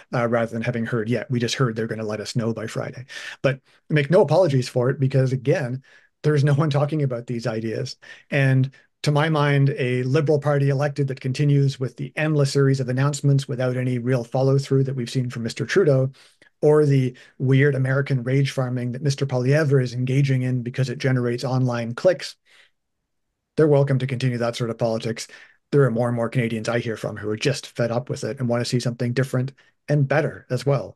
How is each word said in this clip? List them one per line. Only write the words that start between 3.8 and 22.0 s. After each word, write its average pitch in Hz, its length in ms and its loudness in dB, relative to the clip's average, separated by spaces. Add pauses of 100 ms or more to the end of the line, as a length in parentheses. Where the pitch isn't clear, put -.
make 147 200 2
no 180 120 6
apologies 151 480 2
for 123 200 0
it, 139 120 -2
because, 131 320 2
again, 131 500 -2 (400)
there's 147 220 2
no 147 80 4
one 156 160 2
talking 147 340 0
about 123 240 -4
these 117 180 -4
ideas. 113 520 -4 (340)
And 135 400 4 (320)
to 151 80 0
my 147 160 2
mind, 143 500 2
a 127 260 -2
Liberal 143 360 2
Party 143 300 0
elected 139 400 -2
that 127 100 -10
continues 139 580 2
with 127 200 -8
the 143 180 -10
endless 151 380 0
series 135 260 4
of 123 80 -6
announcements 139 640 2
without 127 260 -2
any 127 240 -2
real 120 240 0
follow-through 135 640 2
that 135 100 -4
we've 120 140 -6
seen 123 200 -2
from 117 140 -8
Mister 113 220 -6
Trudeau, 135 460 2 (500)
or 151 240 6
the 131 280 4 (240)
weird 135 380 4
American 135 480 0
rage 135 280 0
farming 123 420 -4
that - 80 -10
Mister 143 240 -2
Poilievre 135 580 2
is 117 100 -6
engaging 131 500 0
in 127 200 -2
because 123 260 -4
it 120 80 -8
generates 123 460 -2
online 120 500 -2
clicks, - 440 0 (1200)